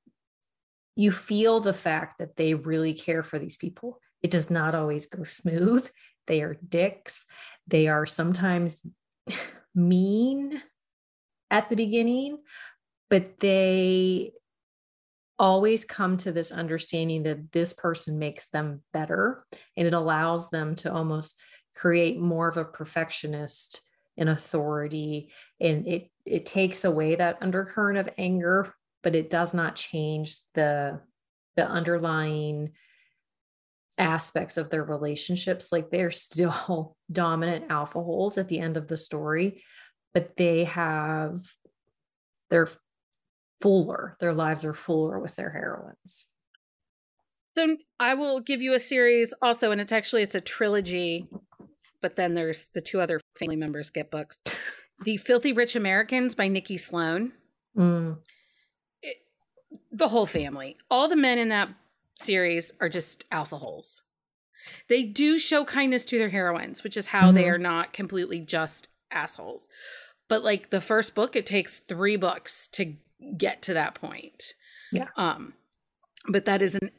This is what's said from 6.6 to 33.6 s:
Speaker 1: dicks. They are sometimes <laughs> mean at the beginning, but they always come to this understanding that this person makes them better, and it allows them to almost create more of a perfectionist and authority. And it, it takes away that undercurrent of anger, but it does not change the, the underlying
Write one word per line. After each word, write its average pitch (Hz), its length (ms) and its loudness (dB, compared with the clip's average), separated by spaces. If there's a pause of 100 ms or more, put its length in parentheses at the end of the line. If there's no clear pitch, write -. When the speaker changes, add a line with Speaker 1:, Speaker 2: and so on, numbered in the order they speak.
Speaker 1:
dicks. - 580 -2 (400)
They 156 220 4
are 151 180 2
sometimes 175 800 0 (420)
<laughs> - 480 -10
mean 220 840 4 (880)
at 214 200 4
the 233 80 2
beginning, 240 600 0 (720)
but 190 300 2
they 185 920 4 (1080)
always 202 460 6
come 185 320 0
to 180 140 -4
this 165 200 -2
understanding 165 720 -2
that 156 300 -4
this 170 200 0
person 165 460 -4
makes 151 300 -6
them 151 320 -4 (100)
better, 180 540 -2 (320)
and 170 100 2
it 165 60 2
allows 165 560 0
them 156 260 -2
to - 180 -6
almost 156 460 -4 (360)
create 170 440 2
more 165 300 0
of 160 80 -4
a 160 80 -2
perfectionist 156 1160 -6 (340)
and 160 140 2
authority. 151 1040 -4 (280)
And 160 280 2
it, 175 240 -4 (120)
it - 220 -2
takes 190 400 0
away 156 300 2
that 175 260 0
undercurrent 196 560 0
of 196 100 -2 (100)
anger, 185 540 0 (300)
but 165 140 2
it 160 160 0
does 170 240 0
not 165 200 -2
change 156 640 -4 (160)
the, 147 480 0 (540)
the - 120 2
underlying 156 1080 -2 (1200)